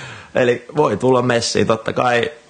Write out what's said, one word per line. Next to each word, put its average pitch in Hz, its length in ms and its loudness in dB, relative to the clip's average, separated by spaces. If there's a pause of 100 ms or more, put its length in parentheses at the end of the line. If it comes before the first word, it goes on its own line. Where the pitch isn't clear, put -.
(360)
eli 123 300 2 (100)
voi 143 220 0
tulla 123 240 2
messiin. 117 460 0
Totta 113 260 -2
kai, 120 380 0 (180)